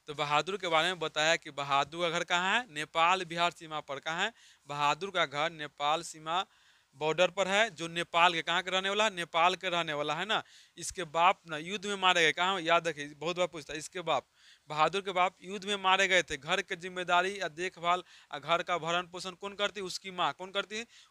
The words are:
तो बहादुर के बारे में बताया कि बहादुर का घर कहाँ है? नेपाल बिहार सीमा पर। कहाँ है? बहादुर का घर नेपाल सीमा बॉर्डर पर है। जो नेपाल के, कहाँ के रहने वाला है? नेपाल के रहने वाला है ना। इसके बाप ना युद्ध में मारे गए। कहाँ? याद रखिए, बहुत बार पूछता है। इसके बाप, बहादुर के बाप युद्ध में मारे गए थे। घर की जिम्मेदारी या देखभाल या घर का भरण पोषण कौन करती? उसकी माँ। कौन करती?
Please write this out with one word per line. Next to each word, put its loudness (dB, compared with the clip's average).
तो -10
बहादुर 0
के -6
बारे 4
में -4
बताया 2
कि -8
बहादुर -2
का -2
घर -4
कहाँ 0
है? -4
नेपाल 0
बिहार 0
सीमा -10
पर। -10
कहाँ -4
है? -2
बहादुर 0
का 0
घर -2
नेपाल -2
सीमा -6
बॉर्डर 2
पर -2
है। 4
जो -8
नेपाल 4
के, -2
कहाँ 0
के -8
रहने 0
वाला 2
है? 0
नेपाल 2
के -6
रहने -2
वाला -2
है -4
ना। 0
इसके -10
बाप 4
ना -6
युद्ध -8
में -4
मारे 4
गए। 6
कहाँ? 0
याद 4
रखिए, -8
बहुत -6
बार 0
पूछता -10
है। -8
इसके -12
बाप, 0
बहादुर 2
के -6
बाप 2
युद्ध -10
में -2
मारे 4
गए 4
थे। -8
घर -2
की -10
जिम्मेदारी 0
या -2
देखभाल -4
या -8
घर 0
का -2
भरण -2
पोषण -12
कौन -12
करती? -4
उसकी -10
माँ। 0
कौन -14
करती? -6